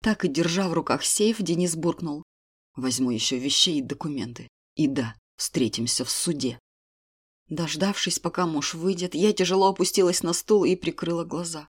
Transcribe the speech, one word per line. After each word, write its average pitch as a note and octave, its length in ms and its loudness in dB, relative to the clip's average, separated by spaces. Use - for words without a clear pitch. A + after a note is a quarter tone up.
Так G#3+ 220 0
и F3+ 40 2
держа E3+ 420 0
в - 20 -2
руках D#3 320 0
сейф, G#3+ 380 2
Денис E3+ 340 0
буркнул: E3 460 -4
"Возьму B2+ 360 -2
ещё A#2+ 260 -2
вещей C#3+ 440 2
и - 20 -4
документы. B2 680 -8
И D#3 100 4
да, C3 280 0
встретимся A#2+ 720 -2
в - 40 -8
суде". C3+ 480 -2
Дождавшись, E3+ 680 -2
пока F3 280 -2
муж D3+ 260 -2
выйдет, F3 420 -2
я G3+ 200 4
тяжело F#3+ 340 4
опустилась F#3 540 2
на E3+ 100 0
стул G3+ 320 4
и F#3 100 4
прикрыла E3+ 500 -4
глаза. E3 480 -8